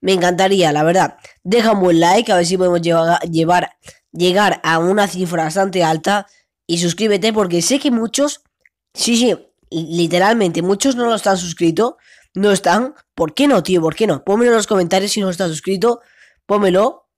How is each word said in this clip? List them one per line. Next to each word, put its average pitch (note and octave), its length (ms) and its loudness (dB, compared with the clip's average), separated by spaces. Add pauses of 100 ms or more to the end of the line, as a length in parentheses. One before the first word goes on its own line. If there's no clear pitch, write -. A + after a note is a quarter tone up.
me F#3 100 -2
encantaría, F3+ 600 2
la D3+ 100 0
verdad. E3+ 320 2 (300)
Deja A3 260 2
un G#3 80 2
buen F3 220 4
like, G3+ 280 2
a G3+ 60 2
ver F3 100 2
si F3+ 120 -4
podemos F3+ 240 0
lleva-, E3 380 0
llevar, E3 580 -2 (340)
llegar F3+ 540 0
a D#3+ 140 0
una G3 280 0
cifra F3 380 -4
bastante F#3 360 -2
alta E3 460 -2 (400)
y E3+ 120 -2
suscríbete G3 520 0
porque F3+ 300 0
sé C4 180 0
que D4 100 -2
muchos, A#3+ 520 -2 (520)
sí, - 220 -2
sí, A#3 180 2 (380)
literalmente E3+ 920 0
muchos G3+ 360 -2
no A#3+ 80 -2
lo A#3 100 0
están G3 220 0
suscritos, F3 560 -2 (400)
no G3+ 180 0
están. G3 440 0 (200)
¿Por D#3 180 -4
qué C#4+ 140 2
no, A3 160 2
tío? F3+ 160 0
¿Por D#3+ 160 -2
qué A3 100 -2
no? D3+ 200 -2
Pónmelo A#3 260 2
en A3+ 60 4
los G#3+ 100 -2
comentarios F#3+ 460 0
si G#3+ 80 -4
no F#3+ 80 -2
estás F3+ 200 -4
suscrito, F#3 520 -4 (440)
pónmelo. G3+ 640 0 (100)